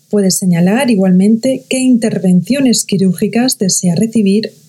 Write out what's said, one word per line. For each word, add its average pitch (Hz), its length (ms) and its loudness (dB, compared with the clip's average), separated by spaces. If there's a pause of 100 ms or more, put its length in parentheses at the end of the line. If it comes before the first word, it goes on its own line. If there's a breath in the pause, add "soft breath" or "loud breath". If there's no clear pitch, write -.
(100)
Puede 196 200 2
señalar 190 600 0
igualmente 214 800 2
qué 254 120 -2
intervenciones 226 1040 0
quirúrgicas 202 720 -2
desea 180 380 -2
recibir 220 560 0 (160)